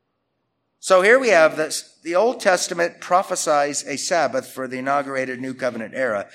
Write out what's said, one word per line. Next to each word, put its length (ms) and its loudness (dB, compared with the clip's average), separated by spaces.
So 240 4
here 160 6
we 120 0
have 260 6
this, 480 -6
the 100 -4
Old 240 0
Testament 640 -2
prophesies 840 0
a 100 -6
Sabbath 520 -2
for 200 -10
the 100 -10
inaugurated 600 -4
New 140 -8
Covenant 400 -6
era. 400 -4